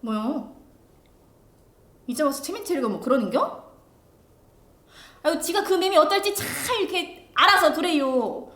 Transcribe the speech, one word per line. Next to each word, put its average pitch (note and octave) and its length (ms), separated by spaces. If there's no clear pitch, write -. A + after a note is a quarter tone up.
뭐요? A3+ 540
이제 B3 160
와서 C#4 180
체면체리가 F4 460
뭐 F#3+ 120
그러는겨? C4+ 680
아유, D#4+ 160
지가 F#4 240
그 F#4+ 100
맴이 F#4 240
어떨지 G4 360
참 - 140
이렇게 F4 560
알아서 F#4 380
그래요. C4+ 840